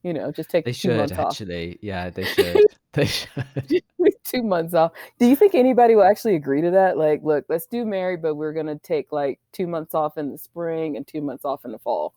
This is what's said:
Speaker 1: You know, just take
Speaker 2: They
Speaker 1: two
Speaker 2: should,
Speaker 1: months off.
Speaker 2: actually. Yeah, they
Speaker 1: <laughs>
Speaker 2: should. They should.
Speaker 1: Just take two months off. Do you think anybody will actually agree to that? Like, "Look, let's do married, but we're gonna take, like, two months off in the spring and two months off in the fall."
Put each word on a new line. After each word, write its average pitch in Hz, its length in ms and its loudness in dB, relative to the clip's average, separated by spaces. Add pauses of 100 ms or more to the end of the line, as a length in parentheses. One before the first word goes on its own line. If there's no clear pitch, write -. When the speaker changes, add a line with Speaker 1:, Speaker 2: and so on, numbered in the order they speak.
Speaker 1:
You 175 100 -6
know, 127 180 -6
just - 180 -10
take 170 160 0
Speaker 2:
They 120 60 -4 (120)
Speaker 1:
two 175 80 0
Speaker 2:
should, - 0 -
Speaker 1:
months - 280 -2
off. - 180 -2
Speaker 2:
actually. 87 440 -8
Yeah, 90 280 -6
they 92 160 -8
Speaker 1:
<laughs> - 0 -
Speaker 2:
should. 403 480 2 (200)
They 143 120 0
should. - 400 -8 (240)
Speaker 1:
Just 339 140 0 (200)
take - 200 2
two 247 200 -4
months 175 320 -2
off. 165 180 2 (260)
Do 240 80 6
you 262 80 8
think 415 200 4
anybody 240 400 6
will 202 80 6
actually 202 320 4
agree 143 260 0
to 175 100 0
that? 185 260 4
Like, 151 260 2
"Look, 147 260 0
let's 165 180 -2
do 240 180 -6
married, 185 360 -4
but 156 140 -2
we're 151 180 -6
gonna 151 260 -6
take, 151 320 -4
like, 143 280 -4 (140)
two 180 140 -4
months 165 280 -8
off 156 220 -2
in 147 140 -6
the 151 80 -14
spring 160 580 -6
and 139 100 -12
two 151 140 -10
months 143 240 -10
off 139 200 -6
in 113 80 -10
the 113 60 -14
fall." 87 380 -6